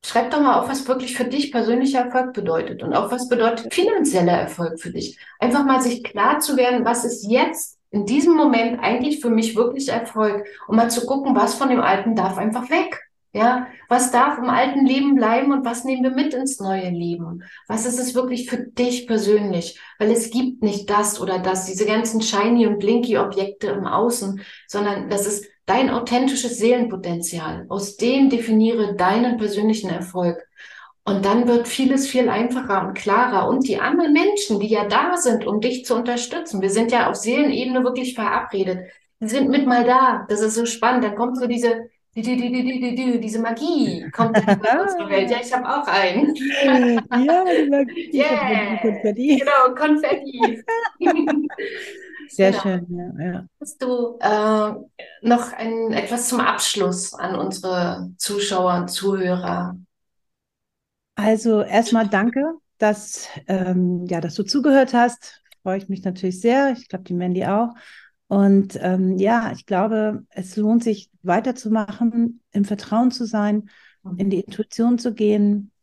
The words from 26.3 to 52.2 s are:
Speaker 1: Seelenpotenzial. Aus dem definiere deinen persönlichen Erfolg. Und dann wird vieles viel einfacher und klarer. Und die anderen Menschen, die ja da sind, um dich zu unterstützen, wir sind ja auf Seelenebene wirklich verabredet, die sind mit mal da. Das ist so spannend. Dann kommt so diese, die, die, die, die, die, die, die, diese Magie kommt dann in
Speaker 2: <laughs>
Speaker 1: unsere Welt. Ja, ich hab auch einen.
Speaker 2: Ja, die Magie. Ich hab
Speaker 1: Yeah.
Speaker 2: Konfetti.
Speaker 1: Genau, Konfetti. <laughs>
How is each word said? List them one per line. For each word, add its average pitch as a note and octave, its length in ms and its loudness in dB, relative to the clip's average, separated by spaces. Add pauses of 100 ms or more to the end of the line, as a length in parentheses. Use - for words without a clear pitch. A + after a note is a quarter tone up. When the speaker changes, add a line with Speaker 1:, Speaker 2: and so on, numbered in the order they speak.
Speaker 1:
Seelenpotenzial. F3+ 1120 -2
Aus G3 280 -6
dem C4+ 340 4
definiere A3 640 2
deinen A3+ 420 2
persönlichen G#3 540 -2
Erfolg. F3 520 -4 (600)
Und G3 200 0
dann A#3 240 4
wird A#3+ 200 2
vieles C4+ 400 0
viel B3 220 2
einfacher A3+ 580 -2
und F#3+ 80 -8
klarer. A#3 520 2
Und C4 200 0
die G3+ 120 0
anderen D4+ 320 2
Menschen, E4+ 480 2
die G#3+ 100 -2
ja G3+ 180 2
da D#4+ 300 0
sind, - 280 0
um G#3+ 160 -2
dich B3+ 240 -4
zu B3 100 0
unterstützen, A#3+ 680 -4
wir G3 80 0
sind A#3 200 2
ja A3 200 2
auf - 40 -4
Seelenebene B3+ 680 0
wirklich B3 320 -4
verabredet, F#3 720 -4 (320)
die A3 80 -6
sind B3+ 220 0
mit C4+ 180 2
mal A#3+ 160 4
da. B3 460 4
Das G#3 120 0
ist A3 140 0
so A#3 100 0
spannend. A#3+ 380 0
Dann G3+ 120 -2
kommt B3+ 220 -2
so B3+ 80 -2
diese, A#3 420 0 (280)
die, A3+ 80 -6
die, B3 140 -2
die, A#3+ 140 -2
die, B3+ 120 -2
die, B3+ 160 -2
die, B3 160 -2
die, B3 240 0
diese A3 200 -4
Magie A#3 720 -2
kommt A3+ 240 0
dann G3+ 240 4
in A#3 200 2
Speaker 2:
<laughs> - 20 0
Speaker 1:
unsere F4+ 280 -4
Welt. G3 200 2
Ja, A#3+ 120 0
ich C4 120 -6
hab B3+ 100 -2
auch C#4 240 -2
einen. F#3+ 480 2 (300)
Speaker 2:
Ja, B3+ 800 4
die D#4 240 2
Magie. C#4+ 420 0
Ich C#4 160 2
hab A3+ 220 0
Speaker 1:
Yeah. G#3 320 0
Speaker 2:
Konfetti. A3+ 560 2
Speaker 1:
Genau, B3+ 380 4
Konfetti. C#4+ 880 0 (360)
<laughs> D#4 480 0 (840)